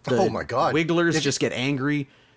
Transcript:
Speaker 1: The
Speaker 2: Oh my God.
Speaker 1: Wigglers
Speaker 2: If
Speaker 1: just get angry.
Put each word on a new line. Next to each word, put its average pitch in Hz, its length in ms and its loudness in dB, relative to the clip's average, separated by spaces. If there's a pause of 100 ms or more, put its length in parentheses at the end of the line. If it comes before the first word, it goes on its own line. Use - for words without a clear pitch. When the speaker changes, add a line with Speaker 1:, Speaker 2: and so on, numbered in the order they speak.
Speaker 1:
The - 140 0
Speaker 2:
Oh 185 120 4
my 95 140 -4
God. 131 300 0
Speaker 1:
Wigglers 165 440 2
Speaker 2:
If 147 60 0
Speaker 1:
just 135 160 0
get 139 140 0
angry. 139 560 -2 (280)